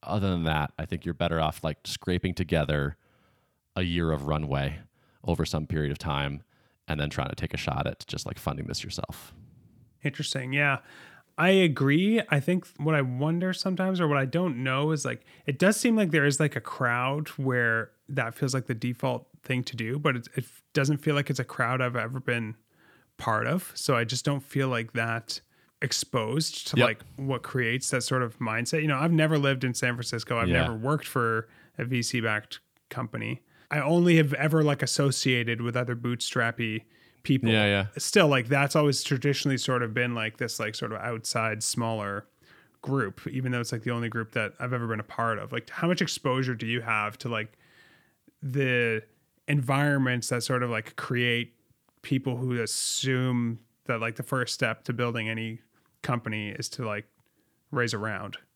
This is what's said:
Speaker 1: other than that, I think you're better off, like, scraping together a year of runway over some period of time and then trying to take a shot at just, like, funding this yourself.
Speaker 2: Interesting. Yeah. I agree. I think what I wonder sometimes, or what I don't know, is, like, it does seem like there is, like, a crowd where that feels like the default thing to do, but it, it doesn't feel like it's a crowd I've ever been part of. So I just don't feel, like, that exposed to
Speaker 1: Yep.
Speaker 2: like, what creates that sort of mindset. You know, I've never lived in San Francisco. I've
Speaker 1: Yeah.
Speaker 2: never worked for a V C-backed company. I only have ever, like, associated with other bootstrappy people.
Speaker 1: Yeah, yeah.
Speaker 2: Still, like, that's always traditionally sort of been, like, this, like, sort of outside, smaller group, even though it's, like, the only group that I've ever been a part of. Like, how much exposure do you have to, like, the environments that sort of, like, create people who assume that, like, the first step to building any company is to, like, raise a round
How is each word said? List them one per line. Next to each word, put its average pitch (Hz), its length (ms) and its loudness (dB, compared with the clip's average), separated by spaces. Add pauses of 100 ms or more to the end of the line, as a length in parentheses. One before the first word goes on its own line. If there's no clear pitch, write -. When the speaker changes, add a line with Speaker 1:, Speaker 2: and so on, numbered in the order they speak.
Speaker 1:
other 98 280 0
than 87 140 2
that, 78 340 0
I 80 80 -6
think 78 180 -6
you're 85 100 -2
better 82 260 2
off, 78 240 -2
like, 78 200 -2
scraping 90 500 -2
together 76 640 0 (800)
a 95 80 -2
year 85 300 2
of 69 160 -2
runway 76 520 -2 (440)
over 82 200 2
some 78 220 -2
period 76 240 0
of 73 80 -4
time 71 440 -4 (440)
and 78 140 -2
then 73 100 0
trying 67 200 -4
to - 40 -6
take - 180 -6
a - 40 -8
shot - 300 -4
at - 200 -8
just, - 200 -8
like, - 120 -10
funding - 280 -4
this - 180 -8
yourself. - 500 -10 (680)
Speaker 2:
Interesting. 135 480 -4
Yeah. 143 260 2 (580)
I 170 140 4
agree. 180 720 6 (100)
I 143 100 4
think 175 260 0 (120)
what 151 160 2
I 143 80 4
wonder 156 500 0
sometimes, 185 480 0
or 165 80 2
what 147 80 4
I 135 80 4
don't 135 400 0
know, 135 280 2
is, 143 120 -2
like, 120 200 -6 (220)
it 135 120 -2
does 208 180 6
seem 226 200 4
like 202 140 2
there 147 140 4
is, 143 160 4
like, 147 160 2
a 127 40 -4
crowd 131 680 -2
where 120 600 2 (180)
that 127 260 -2
feels 131 200 -2
like 131 120 -2
the - 80 -2
default 123 540 -4 (140)
thing 127 220 -2
to - 120 -10
do, 113 220 -4
but 147 180 2
it, 117 180 -8
it 123 100 -4 (280)
doesn't 143 260 2
feel 147 160 0
like 143 160 0
it's 131 80 -2
a 127 60 -2
crowd 127 360 -2
I've 123 140 0
ever 123 260 -4
been 117 360 -4 (600)
part 110 280 0
of. 170 280 -2
So - 220 2
I 117 80 2
just 123 200 -4
don't 143 180 0
feel, 135 260 -2
like, 117 260 -4
that 117 460 -4 (400)
exposed 127 880 -2
to - 80 0
Speaker 1:
Yep. 120 100 6
Speaker 2:
like, 110 160 -2 (140)
what 135 260 -4
creates 127 480 -2
that 127 120 0
sort 131 200 0
of 113 180 -6
mindset. 120 420 -2
You 156 60 0
know, 143 100 2
I've 170 140 2
never 156 260 6
lived 139 240 2
in 127 120 0
San 123 200 0
Francisco. 117 440 -4
I've 113 100 2
Speaker 1:
Yeah. 85 140 4
Speaker 2:
never 82 120 0
worked 135 320 -2
for 113 420 0 (280)
a - 80 -2
V 123 180 0
C-backed 113 560 -2 (300)
company. 113 540 -6 (280)
I 151 100 0
only 170 360 6
have 151 160 6
ever, 151 320 2
like, 147 180 2
associated 127 760 2
with 120 160 -2
other 123 180 -2
bootstrappy 117 880 -2 (400)
people. 120 280 4
Speaker 1:
Yeah, 107 160 6
yeah. 101 200 4 (120)
Speaker 2:
Still, - 280 6
like, 127 220 2
that's 139 260 2
always 147 280 4
traditionally 139 560 0
sort 123 240 0
of 110 100 -4
been, 120 220 0
like, 110 240 -4
this, 117 200 -6
like, 110 160 -4
sort 113 180 -6
of 107 60 -8
outside, 113 640 -4
smaller 107 640 -2 (540)
group, 131 460 -2
even 127 260 -4
though 123 80 0
it's, 117 100 -4
like, 113 120 -4
the 123 80 -2
only 117 180 -2
group 113 240 -6
that 107 260 -2
I've 123 140 -4
ever 120 140 -2
been 113 140 -2
a 110 40 -6
part 113 340 -2
of. 107 140 -10
Like, 120 160 -6
how - 180 -2
much 175 140 2
exposure 131 540 0
do 113 120 -6
you 117 140 0
have 107 380 -2
to, - 100 -8
like, 107 300 -6 (840)
the 123 640 0 (420)
environments 135 840 2
that 120 120 0
sort 123 200 0
of, 123 80 -2
like, 110 260 -4
create 120 580 0 (480)
people 131 360 0
who 123 240 -2
assume 123 960 0 (260)
that, 117 160 -2
like, 113 160 -4
the 127 60 -8
first 123 320 -2
step 113 300 -2
to - 100 -4
building 117 340 -2
any 113 320 -6 (400)
company 107 500 -4
is - 200 -8
to, 123 160 -8
like, 104 200 -6 (640)
raise 120 220 0
a 110 60 -4
round 101 400 -6 (180)